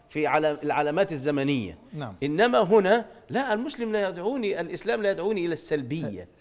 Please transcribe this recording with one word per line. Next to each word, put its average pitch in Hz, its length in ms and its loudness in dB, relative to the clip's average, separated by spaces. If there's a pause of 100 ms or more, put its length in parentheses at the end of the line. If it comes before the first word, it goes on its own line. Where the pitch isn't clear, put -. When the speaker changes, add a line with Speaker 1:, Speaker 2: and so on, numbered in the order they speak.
Speaker 1:
في 151 180 -2
على-، 151 360 2
العلامات 147 500 0
الزمنية. 139 680 0 (140)
Speaker 2:
نعم. 131 300 -10
Speaker 1:
إنما 220 380 4
هنا 208 440 4 (260)
لا، 247 220 -2
المسلم 233 400 -4
لا 202 160 0
يدعوني، 190 520 -2
الإسلام 185 420 -4
لا 202 80 2
يدعوني 190 360 0
إلى 170 60 0
السلبية. 123 760 -4 (120)